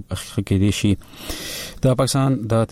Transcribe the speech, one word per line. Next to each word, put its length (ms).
ښه 280
کېدای 300
شي. 140
د 180
پاکستان 380
د 200